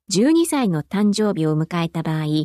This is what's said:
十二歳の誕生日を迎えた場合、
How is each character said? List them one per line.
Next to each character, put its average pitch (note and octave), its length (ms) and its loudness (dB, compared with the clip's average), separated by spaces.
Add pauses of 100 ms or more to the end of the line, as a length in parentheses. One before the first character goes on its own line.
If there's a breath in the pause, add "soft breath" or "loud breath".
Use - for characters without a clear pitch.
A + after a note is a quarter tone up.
十 G3+ 220 2
二 E4 140 4
歳 C4+ 240 0
の D#3 140 -2
誕 G#3 300 0
生 G#3 200 0
日 D#3+ 120 0
を D#3 120 0
迎 E3 260 -2
え E3 60 -4
た E3 120 -6
場 D#3 180 -4
合、 D#3 60 -4 (200)